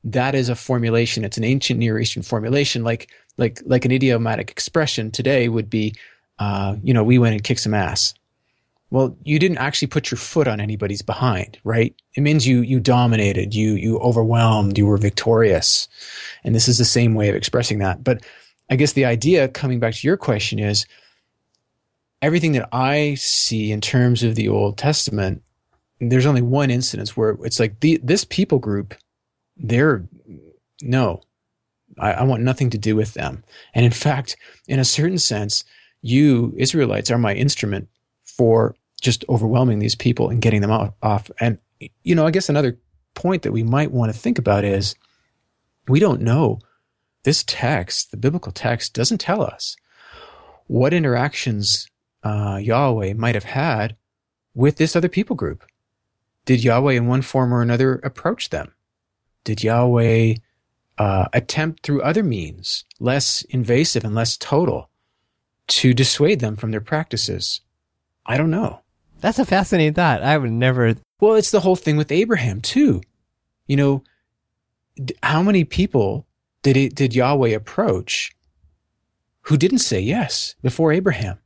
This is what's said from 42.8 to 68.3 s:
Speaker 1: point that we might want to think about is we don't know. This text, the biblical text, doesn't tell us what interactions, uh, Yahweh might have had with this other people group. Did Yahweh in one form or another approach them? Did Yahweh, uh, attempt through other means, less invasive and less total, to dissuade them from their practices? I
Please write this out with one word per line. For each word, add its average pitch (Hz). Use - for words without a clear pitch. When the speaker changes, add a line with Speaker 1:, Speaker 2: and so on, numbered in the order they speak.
Speaker 1:
point 180
that 101
we 113
might 139
want 117
to 110
think 120
about 101
is 101
we 135
don't 165
know. 117
This 143
text, -
the 104
biblical 127
text, -
doesn't 127
tell 196
us -
what 127
interactions, 123
uh, 104
Yahweh 113
might 113
have 101
had 113
with 135
this 160
other 175
people 202
group. -
Did 123
Yahweh 127
in 120
one 131
form 127
or 120
another 123
approach -
them? 73
Did 107
Yahweh, 117
uh, 98
attempt 156
through 143
other 170
means, 90
less 131
invasive 120
and 107
less 117
total, -
to -
dissuade 143
them 107
from 110
their 107
practices? 113
I 123